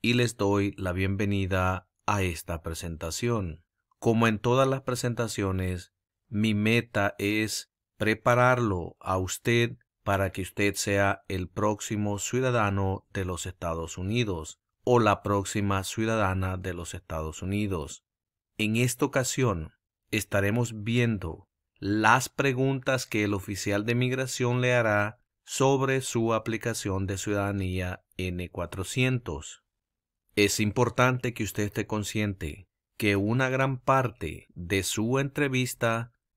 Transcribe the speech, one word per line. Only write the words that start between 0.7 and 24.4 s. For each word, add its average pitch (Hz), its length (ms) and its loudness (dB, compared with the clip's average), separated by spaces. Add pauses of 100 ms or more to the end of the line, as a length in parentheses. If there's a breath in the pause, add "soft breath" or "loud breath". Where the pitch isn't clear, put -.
la 92 140 -4
bienvenida 95 1000 0 (160)
a 104 160 0
esta 85 400 -4
presentación. 82 1000 -6 (340)
Como 113 300 4
en 107 120 2
todas 131 280 4
las 135 140 -2
presentaciones, 104 1120 -4 (340)
mi 107 260 0
meta 107 640 2
es 104 540 -2 (260)
prepararlo 120 1000 2
a 95 180 -2
usted 120 600 0 (260)
para 98 280 0
que 95 120 -8
usted 101 320 0
sea 98 520 0
el 90 220 -4
próximo 104 720 -2
ciudadano 104 920 0
de 95 140 -4
los 90 220 -6
Estados 82 500 -6
Unidos 95 600 -4 (240)
o 123 160 6
la 104 240 4
próxima 98 600 0
ciudadana 95 720 -2
de 90 180 -8
los 87 180 -10
Estados 78 480 -8
Unidos. 95 640 -4 (540)
En 107 160 0
esta 123 300 2
ocasión 120 680 0 (380)
estaremos 107 720 0
viendo 110 640 0 (320)
las 107 500 4
preguntas 135 760 0
que 107 160 0
el 104 100 2
oficial 101 520 -2
de 120 100 0
migración 127 680 0